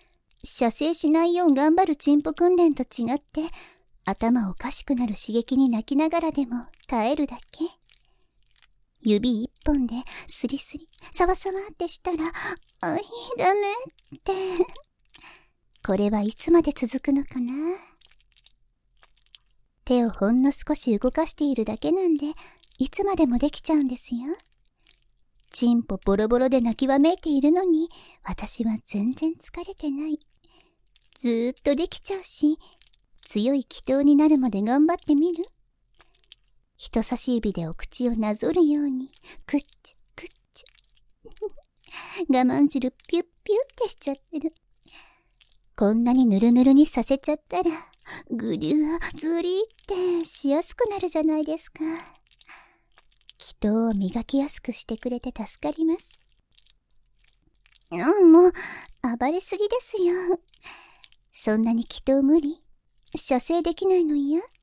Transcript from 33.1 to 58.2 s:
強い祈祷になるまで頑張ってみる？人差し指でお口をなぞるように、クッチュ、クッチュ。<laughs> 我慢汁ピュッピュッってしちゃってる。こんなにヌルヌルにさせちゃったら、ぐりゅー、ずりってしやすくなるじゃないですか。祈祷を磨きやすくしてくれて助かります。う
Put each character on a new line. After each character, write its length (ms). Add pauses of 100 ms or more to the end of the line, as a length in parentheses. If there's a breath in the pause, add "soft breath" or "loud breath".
強 280
い 160
祈 140
祷 180
に 140
な 120
る 100
ま 120
で 120
頑 240
張 80
っ 40
て 160
み 220
る？ 80 (1300)
人 260
差 140
し 180
指 180
で 140
お 80
口 340
を 60
な 180
ぞ 180
る 160
よ 160
う 60
に、 220 (340 loud breath)
ク 120
ッ 20 (240)
チ 100
ュ、 20 (200)
ク 100
ッ 40 (240)
チ 120 (600)
ュ。 40 (1000 loud breath)
<laughs> 40
我 80
慢 260
汁 240 (160)
ピ 120
ュ 20
ッ 40 (180)
ピ 100
ュ 40
ッ 40
っ 40 (100)
て 140
し 60
ち 140
ゃ 40
っ 20 (160)
て 80
る。 140 (1200 soft breath)
こ 180
ん 100
な 100
に 120
ヌ 140
ル 120
ヌ 120
ル 100
に 140
さ 160
せ 160
ち 100
ゃ 60
っ 120
た 140
ら、 100 (600 loud breath)
ぐ 260
り 160
ゅ 220
ー、 220
ず 260
り 180
っ 20 (220)
て 400
し 240
や 140
す 120
く 140
な 80
る 120
じ 100
ゃ 40
な 140
い 80
で 140
す 100
か。 120 (1600 soft breath)
祈 220
祷 300
を 40
磨 300
き 160
や 100
す 120
く 120
し 120
て 120
く 120
れ 100
て 100
助 380
か 80
り 100
ま 140
す。 200 (1700)
う 340